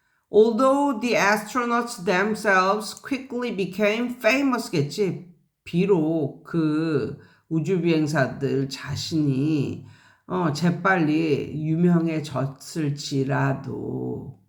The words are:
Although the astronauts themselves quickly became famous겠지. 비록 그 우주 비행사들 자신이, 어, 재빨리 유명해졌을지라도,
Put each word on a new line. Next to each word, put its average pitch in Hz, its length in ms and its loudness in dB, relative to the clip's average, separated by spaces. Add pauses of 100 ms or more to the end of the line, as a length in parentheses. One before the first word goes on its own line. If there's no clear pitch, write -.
(320)
Although 254 720 4
the 226 160 0
astronauts 214 880 0
themselves 208 1000 0
quickly 247 480 -6
became 208 640 0
famous겠지. 214 1160 0 (320)
비록 165 800 0
그 156 720 0 (320)
우주 165 320 0
비행사들 139 880 0
자신이, 143 1160 -2 (420)
어, 175 260 0
재빨리 160 1120 0
유명해졌을지라도, 139 2750 -2